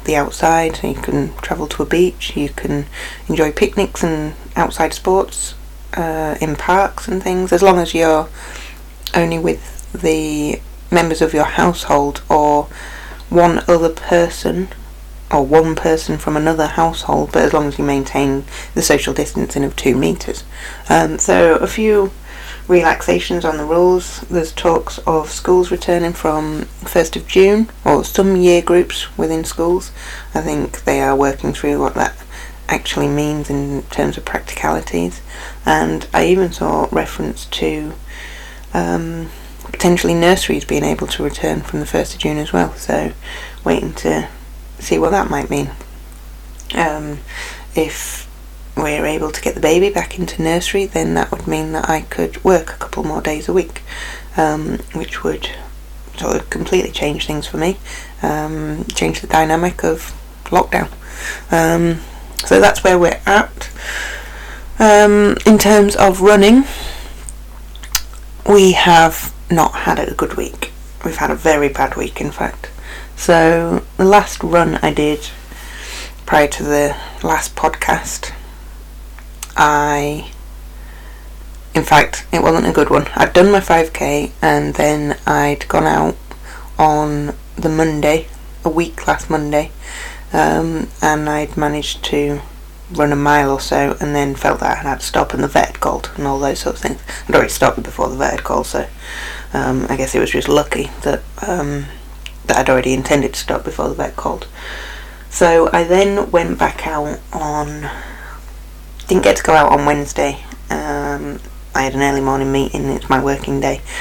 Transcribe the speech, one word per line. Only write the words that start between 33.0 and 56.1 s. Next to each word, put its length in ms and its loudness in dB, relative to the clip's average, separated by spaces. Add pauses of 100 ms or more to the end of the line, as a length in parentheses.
means 400 -2
in 360 -4
terms 340 -4
of 80 -12
practicalities. 960 -4 (420)
And 480 0
I 140 2
even 260 2
saw 400 -2
reference 540 -4
to, 480 -4 (800)
um, 560 -2 (320)
potentially 500 2
nurseries 540 2
being 180 0
able 220 -2
to 160 -6
return 400 -4
from 180 -6
the 60 -6
first 260 -2
of 80 -12
June 160 -2
as 160 -6
well. 220 0
So 380 -4 (520)
waiting 300 0
to 340 -2 (500)
see 200 -2
what 140 2
that 180 0
might 180 -4
mean. 220 -2 (1040)
Um, 460 -2 (540)
if 540 -4 (480)
we're 300 -2
able 240 -2
to 100 -8
get 140 -4
the 60 -8
baby 280 4
back 300 -4
into 240 -4
nursery, 440 0
then 280 -2
that 160 0
would 160 -6
mean 260 -2
that 160 -4
I 140 0
could 420 -6
work 280 4
a 40 -14
couple 280 -8
more 180 -4
days 260 -4
a 40 -2
week, 300 -2 (540)
um, 420 0 (140)
which 300 -8
would 280 -4 (680)